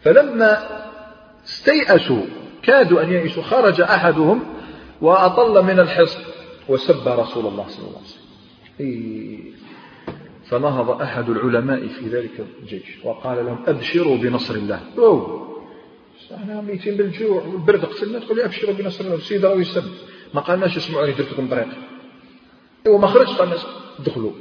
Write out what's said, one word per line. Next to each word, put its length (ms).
فلما 540
استيأسوا، 800
كادوا 380
أن 80
ييأسوا، 340
خرج 380
أحدهم 640
وأطل 640
من 160
الحصن 400
وسب 380
رسول 400
الله 200
صلى 200
الله 100
عليه 100
وسلم. 220
إيه. 600
فنهض 560
أحد 280
العلماء 580
في 200
ذلك 380
الجيش 420
وقال 420
لهم: 120
"أبشروا 500
بنصر 380
الله." 240
أوه. 520
احنا 260
ميتين 360
بالجوع 460
والبرد، 420
قتلنا، 340
تقول 180
لي: 80
"أبشروا 300
بنصر 300
الله"، 100
السيد 300
راهو 140
يسب. 240
ما 80
قالناش: 360
"اسمعوا، 280
أنا 80
درت 180
لكم 180
طريق". 180
إيوا، 120
ما 80
خرجش، 220
قال 140
الناس: 220
"دخلوا". 420